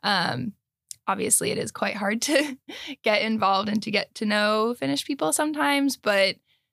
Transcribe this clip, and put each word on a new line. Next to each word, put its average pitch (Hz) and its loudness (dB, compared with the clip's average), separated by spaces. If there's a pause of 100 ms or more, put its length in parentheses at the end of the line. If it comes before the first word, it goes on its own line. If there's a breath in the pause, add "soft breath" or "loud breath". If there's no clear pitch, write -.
Um, 202 -2 (540)
obviously 196 0
it - -2
is - -6
quite 208 -4
hard 208 -2
<laughs> - -4
to 285 2 (440 loud breath)
get 208 2
involved 208 2
and 214 0
to - -8
get 202 -2
to 214 -4
know 214 2
Finnish 277 -2
people 311 -2
sometimes, 285 2
but, 196 2 (360)